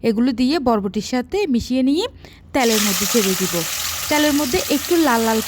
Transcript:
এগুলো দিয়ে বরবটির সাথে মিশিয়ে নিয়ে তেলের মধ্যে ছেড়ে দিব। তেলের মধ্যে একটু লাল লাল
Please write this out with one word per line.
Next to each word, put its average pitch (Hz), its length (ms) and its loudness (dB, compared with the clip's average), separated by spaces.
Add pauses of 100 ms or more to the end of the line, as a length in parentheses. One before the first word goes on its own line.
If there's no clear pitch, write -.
এগুলো 233 300 2
দিয়ে 254 260 0
বরবটির 214 440 0
সাথে 254 440 -4
মিশিয়ে 254 360 0
নিয়ে 294 240 0 (460)
তেলের 233 340 2
মধ্যে 196 260 -2
ছেড়ে 196 260 2
দিব। 170 240 -2 (460)
তেলের 302 240 2
মধ্যে 294 260 0 (120)
একটু 339 260 0
লাল 262 240 4
লাল 226 280 2